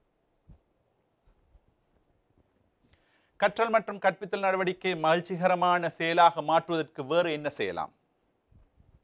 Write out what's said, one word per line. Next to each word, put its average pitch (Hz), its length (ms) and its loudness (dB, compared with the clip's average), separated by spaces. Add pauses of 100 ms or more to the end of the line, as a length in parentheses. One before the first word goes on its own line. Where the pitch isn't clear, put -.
(3250)
கற்றல் 208 340 0
மற்றும் 208 300 -2
கற்பித்தல் 196 400 -2
நடவடிக்கை 185 560 -2
மகிழ்ச்சிகரமான 175 960 0
செயலாக 165 520 4
மாற்றுவதற்கு 156 640 -2
வேறு 165 260 0
என்ன 151 180 -6
செய்யலாம்? 85 440 -6 (1120)